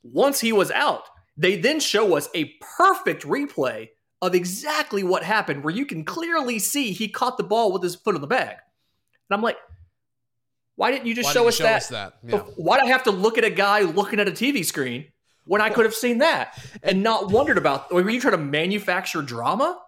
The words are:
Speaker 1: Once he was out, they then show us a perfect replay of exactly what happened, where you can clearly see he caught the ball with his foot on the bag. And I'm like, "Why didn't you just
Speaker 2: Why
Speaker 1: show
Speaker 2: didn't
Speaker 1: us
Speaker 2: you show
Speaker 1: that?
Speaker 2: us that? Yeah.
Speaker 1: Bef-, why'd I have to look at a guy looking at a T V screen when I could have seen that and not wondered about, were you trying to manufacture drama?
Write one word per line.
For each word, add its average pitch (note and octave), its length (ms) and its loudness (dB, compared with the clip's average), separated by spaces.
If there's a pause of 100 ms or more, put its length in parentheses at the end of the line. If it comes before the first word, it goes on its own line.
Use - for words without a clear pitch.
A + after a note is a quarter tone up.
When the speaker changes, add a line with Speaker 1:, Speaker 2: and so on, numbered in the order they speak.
Speaker 1:
Once F#3+ 360 2
he A3+ 140 0
was F3 180 4
out, A#3+ 320 0 (340)
they F#3 200 2
then C#4 220 2
show G#3 360 2
us C#3+ 180 -4
a D#3+ 200 -4 (240)
perfect F4 460 2
replay C#3 680 -4 (320)
of F3+ 120 0
exactly G#3+ 680 -2
what F3+ 180 2
happened, E3 440 -2
where D#3+ 100 -2
you C#4 100 -4
can D#3+ 200 -10
clearly D#4+ 520 -4
see A#3+ 360 -2
he G#3 160 -4
caught B3 260 -2
the G3 80 -4
ball G#3 300 2
with F#3 100 -4
his F3 100 -4
foot G3 220 -2
on C#3+ 60 -6
the C#3+ 60 -10
bag. D#3 280 0
And - 800 -10
I'm G#3+ 60 -2
like, A3+ 160 -2 (1200)
"Why A3 140 2
didn't A#3+ 160 -4
you A3+ 60 -2
just A#3+ 120 -2
Speaker 2:
Why A#3+ 80 0
Speaker 1:
show B3 80 4
Speaker 2:
didn't A#3 80 6
Speaker 1:
us A#3 100 0
Speaker 2:
you A#3+ 60 2
show A3 40 6
Speaker 1:
that? A3 60 4
Speaker 2:
us - 140 -4
that? G#2 240 -8 (120)
Yeah. E3+ 120 0
Speaker 1:
Bef-, - 180 -6
why'd G3 260 4
I B3+ 40 4
have B3+ 180 2
to A3+ 80 4
look G#3 260 2
at A3 60 4
a G#3+ 60 2
guy G3 320 2
looking G3 400 0
at G3 80 2
a - 20 -2
T A#3 200 -2
V A3 120 -2
screen C3 440 -4 (360)
when G3+ 160 2
I G#3+ 100 2
could A3 140 2
have A3 100 2
seen A#3+ 260 0
that C#4 380 0 (260)
and F#3+ 200 2
not A3 280 0
wondered C4 260 2
about, C#3+ 360 0
were F3+ 160 4
you A#3+ 120 -2
trying C4 100 2
to F#3 60 2
manufacture F3+ 840 -2
drama? D3 560 -2 (100)